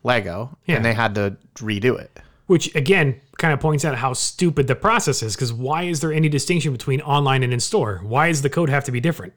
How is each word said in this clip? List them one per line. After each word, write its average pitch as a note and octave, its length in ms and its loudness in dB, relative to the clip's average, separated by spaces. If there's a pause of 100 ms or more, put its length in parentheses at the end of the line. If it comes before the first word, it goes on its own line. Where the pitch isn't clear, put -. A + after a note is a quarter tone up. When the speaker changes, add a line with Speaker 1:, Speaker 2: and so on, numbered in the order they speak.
Speaker 1:
Lego, A2 540 -2 (100)
Speaker 2:
Yeah. E3 100 0
Speaker 1:
and A2+ 80 0
they A#2 100 2
had A2 220 0
to G2+ 200 -2 (200)
redo A2 420 0
it. - 180 -18 (300)
Speaker 2:
Which, - 300 2
again, D3+ 440 2 (180)
kind D#3+ 160 2
of C3+ 60 -2
points D3+ 240 2
out C#3 120 -2
how B2 160 -2
stupid C#3+ 540 0
the B2+ 100 0
process G3+ 460 0
is, A2 120 -4
'cause A#2+ 180 -2
why C#3 320 -2
is E3+ 160 -2
there D#3+ 120 -2
any D#3 160 4
distinction D#3 420 0
between C3+ 300 -2
online C#3 420 2
and B2 100 0
in-store? A#2+ 520 -2
Why C3+ 240 2
does D3 140 0
the C#3 80 0
code E3+ 180 0
have C#3 160 0
to C3 80 -6
be B2 80 -2
different? - 360 -4